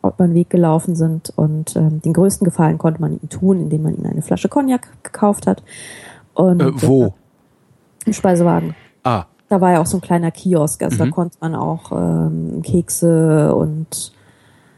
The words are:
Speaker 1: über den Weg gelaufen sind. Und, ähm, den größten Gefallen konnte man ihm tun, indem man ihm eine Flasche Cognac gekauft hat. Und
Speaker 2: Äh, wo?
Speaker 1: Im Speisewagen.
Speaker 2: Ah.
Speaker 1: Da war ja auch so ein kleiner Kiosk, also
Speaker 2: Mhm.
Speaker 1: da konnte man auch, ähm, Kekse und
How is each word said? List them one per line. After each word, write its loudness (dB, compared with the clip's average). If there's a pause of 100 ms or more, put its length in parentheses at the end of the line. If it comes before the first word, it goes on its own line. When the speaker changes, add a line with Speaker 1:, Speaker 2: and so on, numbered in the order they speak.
Speaker 1:
über 0
den 2
Weg 2
gelaufen 0
sind. -2
Und, -2
ähm, 0
den 0
größten 2
Gefallen 0
konnte -2
man -2
ihm -10
tun, 0
indem -2
man -2
ihm -6
eine -4
Flasche -2
Cognac -2 (140)
gekauft 0
hat. 0 (720)
Und 4
Speaker 2:
Äh, 2 (160)
wo? 4 (920)
Speaker 1:
Im 0
Speisewagen. 0 (280)
Speaker 2:
Ah. -2 (240)
Speaker 1:
Da 2
war 4
ja 4
auch -2
so -2
ein -6
kleiner 0
Kiosk, -2
also -2
Speaker 2:
Mhm. 0
Speaker 1:
da -4
konnte -4
man -6
auch, -6
ähm, -2
Kekse 2
und -4 (680)